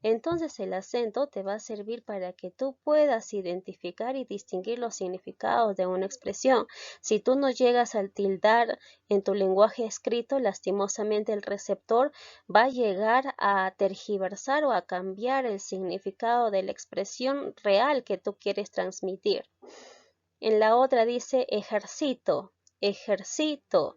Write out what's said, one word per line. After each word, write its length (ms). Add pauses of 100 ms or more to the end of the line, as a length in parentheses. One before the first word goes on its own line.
Entonces 580
el 140
acento 520
te 160
va 120
a 40
servir 460
para 280
que 180
tú 340
puedas 480
identificar 800
y 100
distinguir 540
los 180
significados 800
de 100
una 200
expresión. 600 (340)
Si 180
tú 160
no 160
llegas 440
al 180
tildar 680 (300)
en 140
tu 120
lenguaje 500
escrito, 540
lastimosamente 920
el 100
receptor 680 (420)
va 100
a 40
llegar 680
a 380
tergiversar 880
o 80
a 100
cambiar 640
el 140
significado 880
de 120
la 100
expresión 880
real 420
que 140
tú 200
quieres 320
transmitir. 760 (960)
En 200
la 160
otra 300
dice 420
ejercito, 1040 (280)
ejercito. 1160